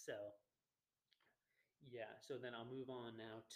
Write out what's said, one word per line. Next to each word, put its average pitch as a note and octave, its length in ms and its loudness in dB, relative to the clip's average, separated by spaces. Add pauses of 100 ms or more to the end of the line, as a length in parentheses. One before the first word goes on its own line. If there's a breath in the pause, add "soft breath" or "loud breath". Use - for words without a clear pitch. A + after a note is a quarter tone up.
So, G#2 320 2 (1500 loud breath)
yeah, A2+ 320 0
so - 160 0
then A#2+ 160 2
I'll A#2 160 0
move C3 240 2
on A#2 240 0
now A2 240 -2 (160)